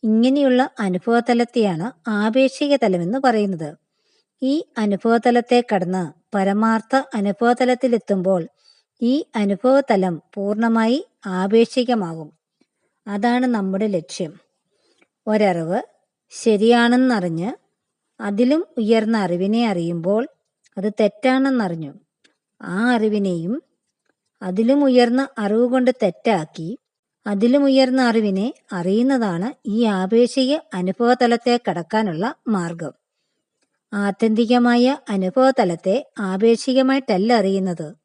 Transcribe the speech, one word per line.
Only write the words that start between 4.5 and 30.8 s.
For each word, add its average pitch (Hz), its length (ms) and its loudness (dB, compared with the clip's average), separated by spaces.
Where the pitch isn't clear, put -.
അനുഭവതലത്തെ 233 880 2
കടന്ന് 180 640 -4
പരമാർത്ഥ 214 600 0
അനുഭവതലത്തിലെത്തുമ്പോൾ 214 1300 0
ഈ 262 220 0
അനുഭവതലം 202 840 0
പൂർണ്ണമായി 226 720 0
ആപേക്ഷികമാകും. 196 1040 0
അതാണ് 240 400 -2
നമ്മുടെ 196 400 -2
ലക്ഷ്യം. 180 540 -6
ഒരറിവ് 196 560 0
ശരിയാണെന്നറിഞ്ഞ് 233 1200 2
അതിലും 247 460 0
ഉയർന്ന 220 380 2
അറിവിനെ 196 520 0
അറിയുമ്പോൾ 175 600 -2
അത് 202 220 -4
തെറ്റാണെന്നറിഞ്ഞു. 220 920 0
ആ 214 280 -2
അറിവിനെയും 208 720 -2
അതിലും 226 420 0
ഉയർന്ന 247 440 2
അറിവ് 214 280 0
കൊണ്ട് 254 240 0
തെറ്റാക്കി 175 760 -4
അതിലും 240 380 2
ഉയർന്ന 262 380 2
അറിവിനെ 220 520 0
അറിയുന്നതാണ് 208 960 -2
ഈ 220 160 0
ആപേക്ഷിക 226 720 0
അനുഭവതലത്തെ 240 960 0